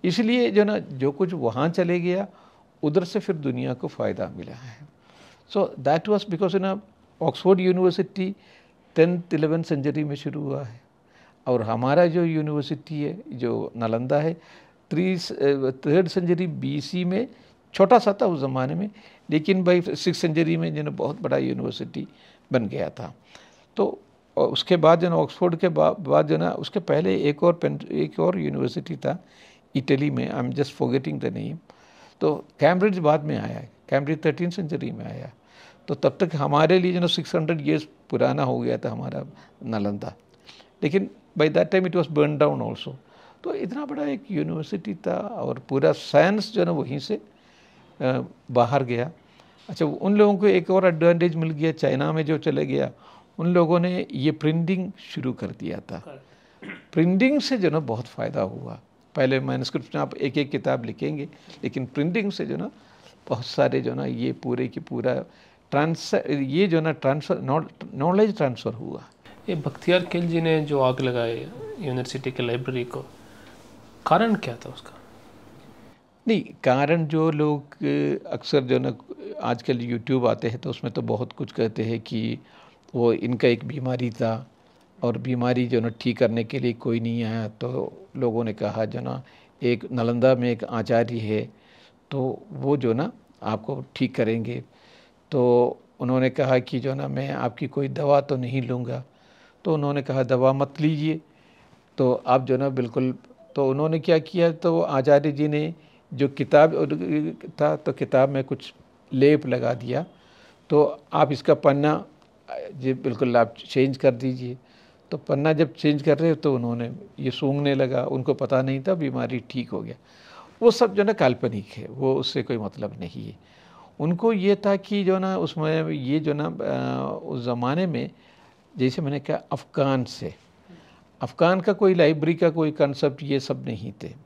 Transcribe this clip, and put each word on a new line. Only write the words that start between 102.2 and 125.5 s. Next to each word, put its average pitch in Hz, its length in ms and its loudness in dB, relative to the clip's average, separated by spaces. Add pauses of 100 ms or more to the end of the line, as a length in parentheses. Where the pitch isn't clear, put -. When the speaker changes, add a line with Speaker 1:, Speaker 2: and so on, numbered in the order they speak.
Speaker 1:
आप 131 160 4
जो 127 140 0
ना 139 120 0
बिल्कुल, 127 460 -2 (400)
तो 139 160 2
उन्होंने 156 280 0
क्या 160 200 4
किया, 170 340 2
तो 165 280 2
आचार्य 143 520 4
जी 147 160 0
ने 151 260 -2 (400)
जो 135 140 0
किताब 147 460 6 (840)
था, 151 160 2
तो - 160 -6
किताब 135 360 2
में 139 160 -2
कुछ - 300 -10 (380)
लेप 143 340 6
लगा 123 280 0
दिया, 123 320 -4 (640)
"तो 147 300 4 (120)
आप 151 200 4
इसका 143 220 4
पन्ना 147 500 2 (680)
जी 131 200 -2
बिल्कुल 120 420 0
आप 117 180 4 (140)
चेंज 135 280 2
कर 139 140 4
दीजिए।" 127 460 -6 (540)
तो - 60 -4
पन्ना 143 360 0
जब 156 220 0
चेंज 147 280 0
कर 143 160 4
रहे 160 160 4
तो 147 200 0
उन्होंने 120 380 -4 (280)
ये 135 100 -2
सूंघने 139 440 0
लगा, 131 300 0
उनको 135 300 -2
पता 131 280 0
नहीं 135 200 -2
था, 190 120 0
बीमारी 127 560 -4
ठीक 120 200 -6
हो 104 100 -6
गया। 113 140 -10 (680)
वो 233 80 10
सब 220 240 2
जो 202 100 4
ना 208 80 2
काल्पनिक 120 540 0
है, - 200 -16
वो 131 280 -2
उससे 135 280 -2
कोई 120 160 -4
मतलब 104 420 -8
नहीं 110 280 -12
है। 104 80 -16 (640)
उनको 175 320 0
ये 202 240 2
था 202 200 0
कि 202 280 -4
जो 190 140 4
ना 190 200 -2
उसमें 160 500 -2